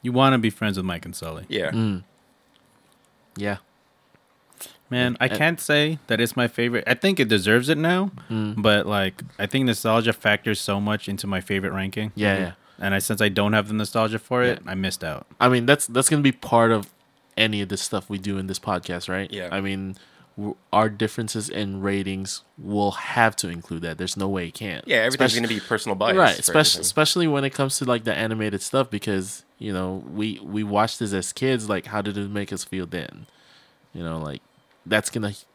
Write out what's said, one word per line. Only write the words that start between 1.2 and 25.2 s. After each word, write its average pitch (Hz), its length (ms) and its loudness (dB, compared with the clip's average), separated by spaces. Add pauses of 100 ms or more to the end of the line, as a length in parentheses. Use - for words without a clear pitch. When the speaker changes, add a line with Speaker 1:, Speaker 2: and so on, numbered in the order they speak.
Speaker 2:
Yeah. 85 240 -2
Speaker 3:
Mm. 104 320 -2 (1300)
Yeah. 101 200 -4 (1300)
Speaker 1:
Man, 123 320 0
I 131 80 4
Speaker 3:
Uh, 107 80 -2
Speaker 1:
can't 160 220 2
say 147 480 2
that 110 140 0
it's 120 140 0
my 120 140 2
favorite. 120 380 0
I 127 60 4
think 190 260 2
it 123 100 4
deserves 110 400 4
it 156 80 4
now, 180 340 2 (180)
Speaker 3:
Mm. 107 320 -2
Speaker 1:
but, 104 240 6
like, 98 360 0 (160)
I 101 80 -2
think 135 200 0
nostalgia 113 480 2
factors 104 480 0
so 101 180 -2
much 104 300 -2
into 101 180 -6
my 95 140 -2
favorite 95 320 -4
ranking. 98 420 -4
Speaker 3:
Yeah, 104 220 2
yeah. 87 140 -4 (280)
Speaker 1:
And 98 140 0
I, 98 60 2
since 101 220 -2
I 107 80 4
don't 101 240 2
have 104 140 2
the 107 60 -6
nostalgia 107 460 0
for 123 240 0
it, 123 220 0
Speaker 3:
Yeah. - 60 -8
Speaker 1:
I 95 40 -6
missed 95 280 -4
out. 76 220 -8 (160)
Speaker 3:
I 123 80 8
mean, 120 160 4
that's, 143 220 4
that's 123 220 2
gonna 151 120 4
be 139 100 6
part 117 400 4
of 104 180 0 (460)
any 107 260 2
of 95 80 -4
the 101 80 -2
stuff - 320 -4
we 101 80 -6
do 98 200 -4
in 95 100 -6
this 92 120 -6
podcast, 90 500 -4
right? 95 220 -4
Speaker 2:
Yeah. 92 200 -8
Speaker 3:
I 98 80 -2
mean, 98 380 -6 (400)
w-, 104 180 -6 (160)
our 110 160 4
differences 107 600 -4
in 98 320 -6
ratings 98 640 -4 (140)
will 101 340 0
have - 460 2
to 90 120 -4
include 85 320 -8
that. 82 160 -6
There's 92 180 -6
no 98 140 -2
way 92 180 -2
it 80 60 -12
can't. 98 340 -8
Speaker 2:
Yeah, 123 120 4
everything's 127 340 2